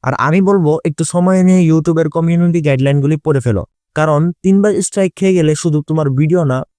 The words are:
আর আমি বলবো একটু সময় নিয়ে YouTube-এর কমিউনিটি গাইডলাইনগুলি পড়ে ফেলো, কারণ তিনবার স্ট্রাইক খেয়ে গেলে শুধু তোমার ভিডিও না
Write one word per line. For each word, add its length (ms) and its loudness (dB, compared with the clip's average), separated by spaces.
আর 80 -2
আমি 120 2
বলবো 220 2
একটু 140 -6
সময় 340 2
নিয়ে 220 4
YouTube-এর 460 0
কমিউনিটি 520 0
গাইডলাইনগুলি 580 0
পড়ে 200 0
ফেলো, 180 -2
কারণ 260 0
তিনবার 280 2
স্ট্রাইক 340 -2
খেয়ে 180 2
গেলে 140 2
শুধু 260 0
তোমার 200 -2
ভিডিও 220 0
না 60 -2